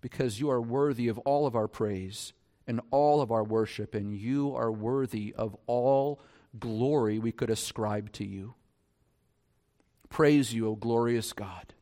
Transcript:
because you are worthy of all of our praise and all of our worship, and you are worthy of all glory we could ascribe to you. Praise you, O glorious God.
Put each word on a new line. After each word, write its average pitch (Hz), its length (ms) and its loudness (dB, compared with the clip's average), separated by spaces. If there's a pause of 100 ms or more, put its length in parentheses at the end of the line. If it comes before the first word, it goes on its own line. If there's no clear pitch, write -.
because 123 380 -2
you 147 100 0
are 127 120 2
worthy 120 480 0
of 110 100 -2
all 143 260 2
of 120 120 0
our 110 100 2
praise 101 680 -4 (360)
and 120 120 -2 (120)
all 147 280 6
of 113 120 -2
our 110 100 2
worship, 110 540 -2
and 104 200 -4
you 135 380 -4
are 117 160 -2
worthy 110 640 -4
of 110 220 -6 (100)
all 135 540 2 (380)
glory 113 600 0
we 113 140 -2
could 113 180 -2
ascribe 107 600 -4
to - 120 -8
you. 98 300 -10 (1500)
Praise 143 460 4
you, 113 140 0
O 107 80 -2
glorious 117 560 2
God. 95 500 -12